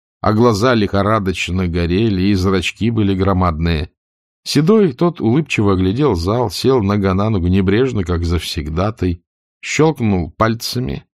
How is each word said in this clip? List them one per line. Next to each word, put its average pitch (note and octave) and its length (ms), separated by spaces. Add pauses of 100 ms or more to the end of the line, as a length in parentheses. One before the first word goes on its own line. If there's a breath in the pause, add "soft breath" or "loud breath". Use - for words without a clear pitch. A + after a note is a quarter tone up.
(220)
а G#2+ 120
глаза A#2 420
лихорадочно F#2+ 920
горели, F2+ 600
и G2+ 80
зрачки F#2+ 560
были G2+ 240
громадные. F2 760 (540)
Седой, E3+ 500
тот - 260
улыбчиво A2+ 540
оглядел G2 400
зал, G#2 380
сел B2+ 320
нога G2 320
на G#2 160
ногу, F2+ 160
небрежно, G2+ 560
как E2+ 200
завсегдатай, E2+ 1000 (400)
щёлкнул A2 680
пальцами, A2+ 760 (140)